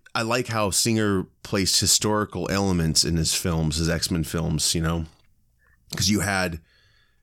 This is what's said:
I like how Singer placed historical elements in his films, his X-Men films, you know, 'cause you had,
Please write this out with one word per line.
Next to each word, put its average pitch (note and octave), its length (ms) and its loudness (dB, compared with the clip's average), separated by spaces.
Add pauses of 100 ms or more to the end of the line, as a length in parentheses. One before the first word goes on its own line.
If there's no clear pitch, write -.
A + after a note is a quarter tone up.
(140)
I A#2 80 -2
like A#2 260 0
how G#2+ 220 0
Singer G#2 540 2 (180)
placed - 380 0
historical G#2+ 720 0
elements F2 540 2
in E2+ 120 0
his D#2+ 180 0
films, D#2+ 420 0
his E2 140 0
X-Men E2 340 -2
films, D#2+ 500 -2
you E2+ 60 -2
know, E2 240 -2 (920)
'cause - 140 0
you G#2 120 4
had, F#2 400 -2 (640)